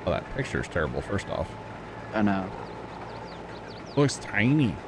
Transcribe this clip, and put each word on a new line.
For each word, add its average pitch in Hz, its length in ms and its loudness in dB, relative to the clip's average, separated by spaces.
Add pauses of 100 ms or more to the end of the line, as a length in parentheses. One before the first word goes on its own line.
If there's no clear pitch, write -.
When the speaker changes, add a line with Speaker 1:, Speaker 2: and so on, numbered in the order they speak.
Speaker 1:
Oh, 92 60 0
that - 140 2 (120)
picture's - 320 -2
terrible, 69 320 0
first 101 300 -2
off. - 180 0 (680)
Speaker 2:
I 107 80 4
know. 98 260 4 (1500)
Speaker 1:
Looks 143 220 6
tiny. 113 580 6 (120)